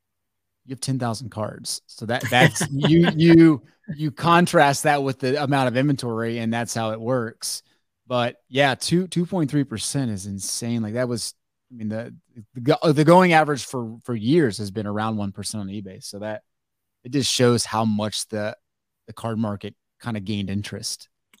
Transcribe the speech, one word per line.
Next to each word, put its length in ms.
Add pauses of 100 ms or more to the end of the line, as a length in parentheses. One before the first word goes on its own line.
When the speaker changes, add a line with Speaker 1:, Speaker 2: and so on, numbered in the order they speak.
(640)
Speaker 1:
You 80
have 80
ten 180
thousand 300
cards. 560
So 220
that, 220
that's 380
Speaker 2:
<laughs> 40
Speaker 1:
you, 440
you, 460 (340)
you 160
contrast 720
that 200
with 160
the 220
amount 280
of 80
inventory, 600
and 140
that's 200
how 180
it 80
works. 640 (420)
But 440
yeah, 260
two, 320
two 180
point 260
three 120
percent 480
is 140
insane. 560
Like, 140
that 120
was, 260 (380)
I 40
mean, 140
the, 240 (400)
the 80
go-, 300
the 140
going 280
average 320
for, 380
for 120
years 420
has 140
been 160
around 300
one 140
percent 300
on 60
eBay. 360
So 160
that, 240 (600)
it 80
just 200
shows 320
how 220
much 420
the, 300 (480)
the 80
card 240
market 380 (240)
kind 180
of 80
gained 240
interest. 600 (320)